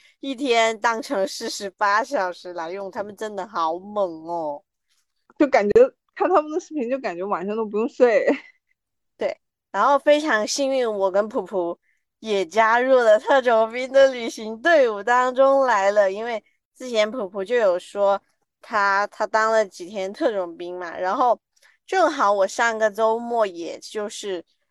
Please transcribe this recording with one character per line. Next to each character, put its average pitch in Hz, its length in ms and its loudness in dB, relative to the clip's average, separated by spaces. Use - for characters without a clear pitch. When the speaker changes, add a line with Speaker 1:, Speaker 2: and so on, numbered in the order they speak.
Speaker 1:
一 269 140 -8
天 226 460 0
当 226 220 -2
成 196 260 -4
四 220 220 -10
十 202 200 -8
八 208 340 0
小 208 280 -4
时 180 220 -14
来 170 180 -10
用， 196 180 -10
他 202 140 -8
们 208 120 -16
真 220 200 -10
的 190 120 -8
好 170 300 -2
猛 185 480 -6
哦。 160 380 -6
Speaker 2:
就 302 100 2
感 214 220 2
觉 - 220 6
看 - 140 0
他 359 120 4
们 302 100 -6
的 330 80 -6
视 - 140 -10
频， 240 160 -4
就 269 100 -2
感 202 160 -6
觉 175 80 -8
晚 190 220 -4
上 208 100 -6
都 226 100 -4
不 202 120 -6
用 226 100 -2
睡。 233 400 2
<laughs> - 880 -6
Speaker 1:
对， - 200 -6
然 202 140 0
后 277 140 4
非 294 200 4
常 254 280 0
幸 269 240 -2
运， 254 200 0
我 190 200 0
跟 208 180 0
普 220 140 -6
普 175 340 -6
也 202 260 -2
加 220 360 2
入 262 140 4
了 220 240 6
特 285 220 2
种 226 300 2
兵 247 200 -6
的 269 200 6
旅 240 180 -6
行 220 320 -10
队 285 280 4
伍 202 140 -6
当 254 300 2
中 269 280 6
来 208 300 2
了， 202 200 4
因 214 140 -6
为 226 180 -6
之 254 140 -14
前 220 200 0
普 214 200 -8
普 196 140 -6
就 220 120 -2
有 196 240 4
说 196 420 0
他， 202 460 0
他 214 200 -6
当 220 240 0
了 220 140 2
几 185 200 -14
天 190 260 -8
特 254 200 -2
种 175 260 -6
兵 175 220 -10
嘛， 175 180 -12
然 185 180 -2
后 247 240 2
正 359 240 2
好 269 220 0
我 - 160 2
上 233 300 -2
个 214 120 0
周 220 300 0
末 240 260 -2
也 170 340 -8
就 214 300 -8
是 190 340 -8